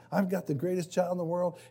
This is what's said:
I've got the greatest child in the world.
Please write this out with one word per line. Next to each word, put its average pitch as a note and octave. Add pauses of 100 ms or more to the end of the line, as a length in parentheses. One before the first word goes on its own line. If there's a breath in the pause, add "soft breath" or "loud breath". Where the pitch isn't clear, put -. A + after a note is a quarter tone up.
(120)
I've F#3
got F#3
the D#3
greatest E3+
child F3+
in F3+
the F3
world. F3 (120 loud breath)